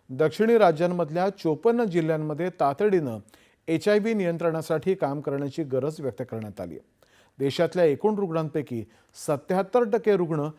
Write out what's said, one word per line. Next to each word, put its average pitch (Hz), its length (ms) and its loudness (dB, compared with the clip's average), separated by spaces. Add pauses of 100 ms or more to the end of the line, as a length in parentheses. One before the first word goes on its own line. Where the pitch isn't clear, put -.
(100)
दक्षिणी 156 480 2
राज्यांमधल्या 175 720 2
चोपन्न 226 540 0
जिल्ह्यांमध्ये 160 680 -2 (100)
तातडीनं 147 580 2 (500)
एचआयव्ही 208 460 2
नियंत्रणासाठी 170 800 0
काम 147 260 -2
करण्याची 139 420 -4
गरज 139 380 -2
व्यक्त 131 300 -6
करण्यात 107 300 -8
आली 87 140 -10
आहे. - 140 -18 (500)
देशातल्या 165 460 0
एकूण 165 300 2
रुग्णांपैकी 156 720 -4 (420)
सत्याहत्तर 185 560 0
टक्के 214 340 2
रुग्ण 156 320 -2 (100)